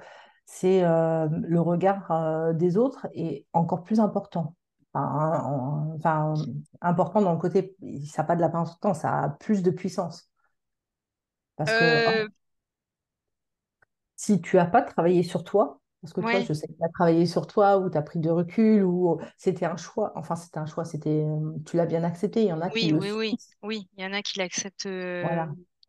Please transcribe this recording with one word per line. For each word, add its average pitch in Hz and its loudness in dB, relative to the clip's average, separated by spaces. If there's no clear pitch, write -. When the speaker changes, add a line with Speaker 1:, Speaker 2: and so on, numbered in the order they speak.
Speaker 1:
c'est, 185 2
euh, 165 2
le 170 0
regard, 180 2
euh, 160 0
des 170 2
autres 262 0
est 165 -6
encore 165 0
plus 220 2
important. 196 -2
Enfin, 147 -2
en-, 147 -4
enfin, 156 0
important 175 0
dans 180 2
le 156 -2
côté, 180 -2
ça 151 -6
n'a - -6
pas 170 2
de 170 0
l'importance, 165 -2
ça 139 -2
a 147 -2
plus 196 -2
de 175 2
puissance. 180 -6
Parce 151 -2
que, 226 2
Speaker 2:
Euh. 226 4
Speaker 1:
oh, 214 -14
si 196 0
tu - 0
n'as 175 6
pas 226 4
travaillé 180 2
sur 175 -4
toi, 226 0
parce - -18
que 190 -4
toi, 226 -2
Speaker 2:
Ouais. 240 0
Speaker 1:
je 156 -2
sais 156 -6
que - -12
tu - -6
as 165 0
travaillé 170 4
sur 170 0
toi, 202 4
ou 185 0
tu 165 -2
as 147 0
pris 160 -6
de 156 0
recul, 196 4
ou 180 2
c'était 175 -2
un 160 -2
choix, - -6
enfin, 170 -6
c'était - -12
un 151 -6
choix, 160 -6
c'était, 151 -2
tu - -4
l'as 165 2
bien 165 -2
accepté, 175 -2
il 208 4
y 170 0
en 156 -4
a 185 -2
qui 214 -2
Speaker 2:
Oui, 156 2
Speaker 1:
le 156 4
Speaker 2:
oui, 196 -4
oui. 220 -4
Speaker 1:
subissent. - -8
Speaker 2:
Oui, 208 -8
il 190 -10
y 190 -6
en 190 -8
a 208 -4
qui - -8
l'acceptent, - -6
euh, 180 -6
Speaker 1:
Voilà. 165 -2